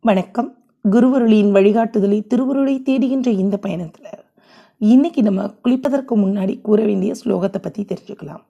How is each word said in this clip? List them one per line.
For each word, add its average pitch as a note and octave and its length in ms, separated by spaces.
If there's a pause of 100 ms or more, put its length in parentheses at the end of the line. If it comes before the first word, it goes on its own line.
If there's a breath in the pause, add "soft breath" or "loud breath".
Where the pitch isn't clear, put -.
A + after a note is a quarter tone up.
வணக்கம். A3 540 (360)
குருவருளின் A3+ 600
வழிகாட்டுதலை G#3 760
திருவருளை C4+ 600
தேடுகின்ற C4 380
இந்த G3+ 340
பயணத்துல F3 440 (720 soft breath)
இன்னைக்கு C4 460
நம்ம G3 200
குளிப்பதற்கு C4 720
முன்னாடி G3+ 460
கூற G#3+ 220
வேண்டிய G3+ 300 (100)
ஸ்லோகத்தை G3 380
பத்தி - 240
தெரிஞ்சுக்கலாம். - 640